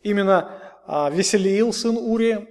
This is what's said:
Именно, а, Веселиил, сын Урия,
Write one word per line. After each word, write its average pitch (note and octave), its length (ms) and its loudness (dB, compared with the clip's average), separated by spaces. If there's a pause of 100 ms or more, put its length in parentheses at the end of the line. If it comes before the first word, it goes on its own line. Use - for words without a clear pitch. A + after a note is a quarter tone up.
Именно, G3 580 0 (260)
а, D3 220 -2
Веселиил, G3 640 2
сын A3+ 240 -2
Урия, A3+ 540 0